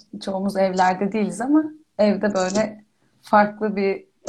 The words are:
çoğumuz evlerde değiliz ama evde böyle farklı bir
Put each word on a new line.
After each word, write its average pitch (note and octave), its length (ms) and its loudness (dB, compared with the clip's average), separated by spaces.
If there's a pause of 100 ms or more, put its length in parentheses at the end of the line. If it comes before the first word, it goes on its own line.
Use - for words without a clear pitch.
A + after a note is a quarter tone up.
(220)
çoğumuz G3 360 -6
evlerde F#3 540 2
değiliz G3+ 300 -2
ama D4 220 2 (340)
evde G#3 360 2
böyle G3 520 -2 (360)
farklı G#3 540 2
bir G3 300 -2 (240)